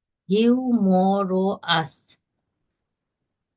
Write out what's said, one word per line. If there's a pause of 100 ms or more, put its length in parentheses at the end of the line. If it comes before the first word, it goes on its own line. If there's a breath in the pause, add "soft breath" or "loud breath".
(280)
humorous। (1400)